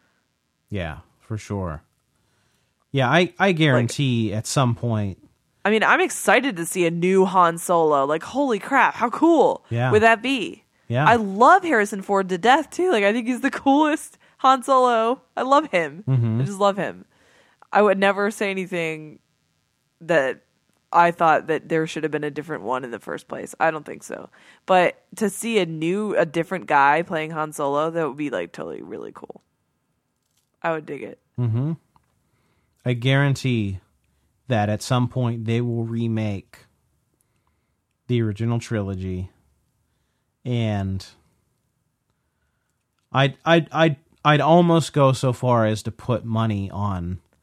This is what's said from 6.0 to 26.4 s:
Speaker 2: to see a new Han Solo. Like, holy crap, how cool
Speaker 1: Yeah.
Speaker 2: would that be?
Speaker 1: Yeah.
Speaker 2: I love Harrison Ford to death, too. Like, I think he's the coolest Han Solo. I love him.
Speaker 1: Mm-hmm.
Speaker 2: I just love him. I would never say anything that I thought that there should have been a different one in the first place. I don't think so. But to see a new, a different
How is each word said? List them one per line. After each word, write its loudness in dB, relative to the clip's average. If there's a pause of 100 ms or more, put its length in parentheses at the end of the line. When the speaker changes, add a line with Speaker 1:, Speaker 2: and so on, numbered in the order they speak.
Speaker 2:
to -4
see -2
a 2
new 2
Han 2
Solo. 2
Like, -2
holy -2
crap, 2
how -2
cool 4
Speaker 1:
Yeah. 0
Speaker 2:
would 4
that 4
be? -4 (240)
Speaker 1:
Yeah. 0
Speaker 2:
I 6
love 4
Harrison 0
Ford -2
to -2
death, 2
too. -2
Like, 2
I 4
think -4
he's -4
the -2
coolest 0 (200)
Han 2
Solo. 2 (140)
I -6
love 2
him. -2
Speaker 1:
Mm-hmm. 0
Speaker 2:
I -2
just -8
love 2
him. -8 (680)
I 4
would 4
never 0
say -4
anything -6 (800)
that 0 (500)
I 4
thought 2
that -4
there -2
should -8
have -4
been -4
a -6
different -10
one -4
in -12
the -10
first -10
place. -12
I 2
don't -8
think -16
so. -14 (360)
But 2 (140)
to -2
see -2
a 2
new, -4
a 2
different -6